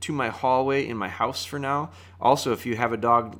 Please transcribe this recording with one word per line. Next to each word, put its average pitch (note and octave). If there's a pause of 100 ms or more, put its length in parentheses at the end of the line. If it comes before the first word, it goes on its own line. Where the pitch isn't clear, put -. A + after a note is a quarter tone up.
to -
my C3+
hallway C3
in A2+
my G2+
house A2
for C#3+
now? C#3+ (300)
Also, C3+
if -
you A#2
have A#2
a A#2
dog A#2